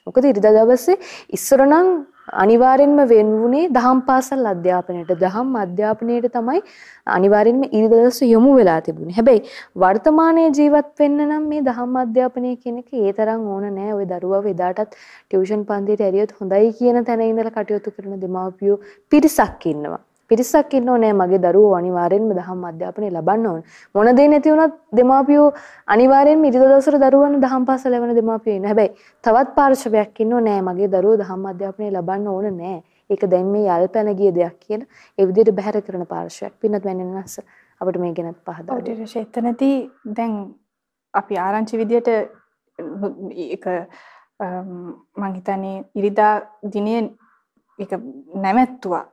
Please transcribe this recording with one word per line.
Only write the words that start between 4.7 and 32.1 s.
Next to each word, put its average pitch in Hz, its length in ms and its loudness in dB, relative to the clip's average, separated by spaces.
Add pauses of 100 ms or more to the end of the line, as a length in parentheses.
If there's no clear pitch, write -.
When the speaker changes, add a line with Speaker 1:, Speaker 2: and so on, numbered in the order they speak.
Speaker 1:
දහම් 196 360 -2
අධ්‍යාපනයට 220 760 -4
තමයි 247 300 -4 (440)
අනිවාර්යෙන්ම 208 600 2
ඉරිදා 220 340 2
දවස 240 220 2
යොමු 247 340 6
වෙලා 180 260 4
තිබුණේ. 160 340 -10
හැබැයි 226 280 4 (300)
වර්තමානයේ 311 760 2
ජීවත් 294 440 2
වෙන්න 285 240 2
නම් 302 280 -2
මේ 302 140 -4
දහම් 247 340 -4
අධ්‍යාපනය 254 600 -2
කියන 240 240 -10
එක - 140 -18
ඒ 208 200 0
තරම් 220 340 -4
ඕන 196 200 -6
නෑ. 202 260 -8
ඔය 202 120 -4
දරුවව 185 420 -4
එදාටත් 185 480 -6
ටියුෂන් 202 720 -6
පන්තියට 202 340 -4
ඇරියොත් 202 300 0
හොඳයි 202 420 0
කියන 240 300 0
තැන 226 180 -2
ඉඳලා 226 300 -2
කටයුතු 208 400 -6
කරන 196 280 -14
දෙමාපියෝ 185 600 -4 (280)
පිරිසක් 294 580 0
ඉන්නවා. 151 340 -6 (320)
පිරිසක් 254 420 2
ඉන්නෝ 254 240 0
නෑ 220 160 2
මගේ 190 240 2
දරුවෝ 190 380 4
අනිවාර්යෙන්ම 180 560 -2
දහම් 185 320 -8
අධ්‍යාපනය 180 460 -10
ලබන්න 185 380 -2
ඕන. 165 160 -6 (320)
මොන 208 200 4
දේ 285 120 6
නැති 294 240 4
වුණත් 311 220 2 (220)
දෙමාපියෝ 269 540 4 (360)
අනිවාර්යෙන්ම 269 600 4
ඉරිදා 262 240 4
දවසට 277 300 4
දරුවන් 277 400 4
දහම් 254 260 0
පාසල් 262 280 -2
යවන 240 220 -2
දෙමාපියෝ 220 400 -2
ඉන්නවා. 196 140 -4
හැබැයි 214 220 2 (320)
තවත් 247 320 2
පාර්ශවයක් 240 680 0
ඉන්නෝ 233 180 0
නෑ 214 220 0
මගේ 185 260 -4
දරුවෝ 196 300 2
දහම් 190 280 -8
අධ්‍යාපනය 196 460 -10
ලබන්න 190 360 -6